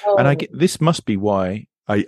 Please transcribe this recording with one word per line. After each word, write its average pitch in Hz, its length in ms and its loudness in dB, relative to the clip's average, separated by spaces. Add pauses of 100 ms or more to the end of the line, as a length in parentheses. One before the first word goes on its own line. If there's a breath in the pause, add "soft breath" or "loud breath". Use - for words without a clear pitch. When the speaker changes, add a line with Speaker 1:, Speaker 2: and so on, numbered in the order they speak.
(180 loud breath)
Speaker 1:
And 135 100 4
I 143 40 4
Speaker 2:
Oh. 143 40 0
Speaker 1:
get, 139 220 -6
this 165 240 0
must 160 240 0
be 107 120 -2
why 98 500 -4 (200)
I, 104 200 0